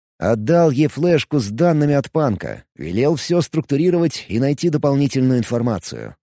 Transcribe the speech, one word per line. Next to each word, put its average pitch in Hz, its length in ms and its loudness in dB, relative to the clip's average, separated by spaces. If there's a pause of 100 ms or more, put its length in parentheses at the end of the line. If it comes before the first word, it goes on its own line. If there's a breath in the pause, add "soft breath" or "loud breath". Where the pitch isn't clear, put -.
(200)
Отдал 123 520 2
ей 139 160 2
флешку 151 520 0
с 104 80 -2
данными 147 460 2
от 139 180 -2
Панка, 104 540 -4 (100)
велел 110 400 -2
всё 175 240 0
структурировать 165 880 0
и 104 120 -2
найти 139 280 0
дополнительную 139 720 2
информацию. 117 840 -4